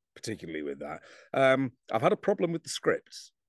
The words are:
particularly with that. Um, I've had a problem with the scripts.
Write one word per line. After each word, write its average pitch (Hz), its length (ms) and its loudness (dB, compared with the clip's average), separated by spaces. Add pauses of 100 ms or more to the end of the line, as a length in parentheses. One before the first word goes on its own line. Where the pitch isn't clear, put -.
(140)
particularly 82 480 -8
with 71 180 -6
that. 76 220 -10 (320)
Um, 135 380 4 (200)
I've 113 100 2
had 180 100 4
a 208 40 0
problem 190 360 0
with 165 120 -4
the - 60 -12
scripts. - 640 -4 (160)